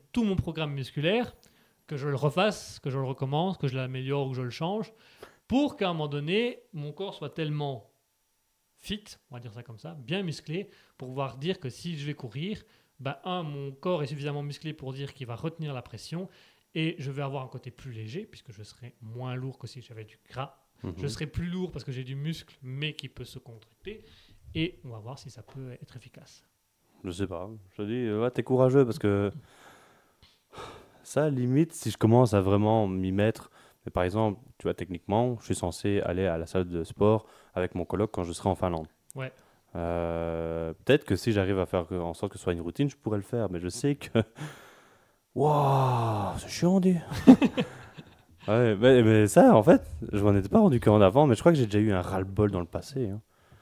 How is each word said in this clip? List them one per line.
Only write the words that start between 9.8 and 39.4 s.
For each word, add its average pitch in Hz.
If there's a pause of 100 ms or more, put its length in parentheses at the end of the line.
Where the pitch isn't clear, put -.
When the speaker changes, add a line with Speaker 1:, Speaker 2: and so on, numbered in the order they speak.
Speaker 1:
bien 151
musclé, 165 (280)
pour 127
pouvoir 131
dire 180
que 127
si 170
je 143
vais 147
courir, 151 (380)
bah, 127
un, 180
mon 139
corps 175
est -
suffisamment 143
musclé 147
pour 135
dire 135
qu'il 127
va 117
retenir 156
la 123
pression, 170 (460)
et 160
je 139
vais 139
avoir 135
un 131
côté 123
plus 131
léger, 113
puisque -
je 104
serai -
moins 123
lourd 127
que -
si 123
j'avais 110
du - (100)
gras. - (240)
Speaker 2:
Mhm. 95
Speaker 1:
Je 143
serai 139
plus 170
lourd 180
parce 131
que 143
j'ai 127
du 131
muscle, 156
mais 139
qui 131
peut -
se -
contracter, 123 (500)
et 165
on 127
va 113
voir 120
si 127
ça -
peut 131
être -
efficace. - (600)
Speaker 2:
Je 95
sais 92
pas, 92 (240)
je -
te 104
dis, 107 (160)
euh, 107
ouais, 123
t'es 123
courageux, 127
parce 113
que 101 (1700)
ça, 147
limite, 131
si -
je -
commence 113
à 101
vraiment 104
m'y 92
mettre, 104 (340)
mais -
par 90
exemple, 104 (180)
tu -
vois, 82
techniquement, 101
je -
suis 95
censé 98
aller 90
à 82
la 82
salle 92
de 85
sport 104 (280)
avec 92
mon 85
coloc 98
quand 90
je 85
serai -
en 92
Finlande. 85 (260)
Speaker 1:
Ouais. 131 (440)